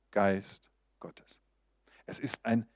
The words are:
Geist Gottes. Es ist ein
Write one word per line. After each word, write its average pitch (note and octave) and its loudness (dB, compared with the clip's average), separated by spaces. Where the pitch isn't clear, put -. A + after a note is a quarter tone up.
Geist G2 0
Gottes. - -18
Es - -6
ist - -2
ein A2+ 2